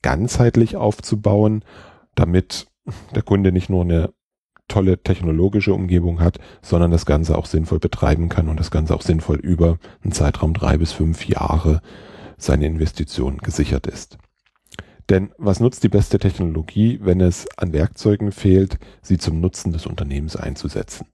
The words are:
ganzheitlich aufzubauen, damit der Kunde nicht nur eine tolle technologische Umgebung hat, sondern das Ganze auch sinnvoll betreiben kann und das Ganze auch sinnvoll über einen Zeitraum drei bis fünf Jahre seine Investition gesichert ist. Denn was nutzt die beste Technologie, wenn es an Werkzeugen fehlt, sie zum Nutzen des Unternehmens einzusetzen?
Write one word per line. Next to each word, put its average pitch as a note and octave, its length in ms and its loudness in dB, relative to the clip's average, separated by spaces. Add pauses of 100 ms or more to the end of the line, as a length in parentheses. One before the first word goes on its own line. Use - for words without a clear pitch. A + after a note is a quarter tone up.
ganzheitlich A#2 720 2
aufzubauen, G#2+ 880 0 (480)
damit - 540 0 (480)
der A2 80 -2
Kunde G2 280 2
nicht F2+ 200 -2
nur F2+ 100 2
eine E2+ 320 0 (540)
tolle F#2 360 2
technologische F#2 720 0
Umgebung F2 460 0
hat, - 180 2 (240)
sondern E2+ 260 2
das E2 160 2
Ganze D#2+ 320 2
auch - 80 -4
sinnvoll D#2+ 320 -2
betreiben E2 520 0
kann D#2+ 200 -2
und D#2 100 -4
das E2 120 -4
Ganze D#2+ 240 0
auch - 80 -10
sinnvoll D#2 340 0
über E2+ 400 2 (260)
einen F#2 80 -4
Zeitraum D#2 440 0
drei - 220 0
bis D#2+ 140 0
fünf - 360 -2
Jahre - 540 0 (560)
seine D2 280 0
Investition D2+ 720 -4
gesichert - 480 -2
ist. - 320 -14 (920)
Denn F#2+ 260 2
was G2+ 220 0
nutzt A#2+ 240 0
die G2 60 4
beste G2+ 280 2
Technologie, F#2+ 840 0
wenn F#2 180 2
es F2+ 260 0 (100)
an F2 160 -4
Werkzeugen G#2 580 0
fehlt, F#2+ 480 2 (240)
sie F2+ 160 0
zum D#2+ 200 -2
Nutzen - 320 -4
des D#2+ 140 -6
Unternehmens C#2+ 500 -6
einzusetzen? - 800 -10